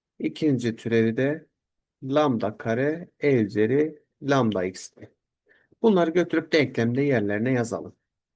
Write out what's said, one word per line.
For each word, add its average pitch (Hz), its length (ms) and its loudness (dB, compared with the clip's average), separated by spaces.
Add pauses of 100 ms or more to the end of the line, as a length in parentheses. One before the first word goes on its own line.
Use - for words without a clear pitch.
(200)
İkinci 135 560 -2
türevi 113 420 0
de 143 300 -2 (560)
lambda 131 540 0
kare 139 520 -4 (100)
E 143 220 2
üzeri 110 580 0 (220)
lambda 123 420 0
x'ti. - 460 -12 (720)
Bunları 180 300 4
götürüp 160 400 0
denklemde 127 500 0
yerlerine 113 500 0
yazalım. 110 440 -4 (400)